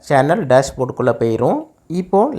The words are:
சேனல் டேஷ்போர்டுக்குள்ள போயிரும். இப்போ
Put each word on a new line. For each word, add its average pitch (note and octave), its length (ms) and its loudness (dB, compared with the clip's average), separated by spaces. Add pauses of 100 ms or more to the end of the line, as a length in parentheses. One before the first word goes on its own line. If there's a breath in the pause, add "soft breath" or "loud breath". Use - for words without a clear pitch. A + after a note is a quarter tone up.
சேனல் D3 360 2 (100)
டேஷ்போர்டுக்குள்ள B2+ 680 0
போயிரும். A#2 380 0 (420)
இப்போ G3 220 0 (160)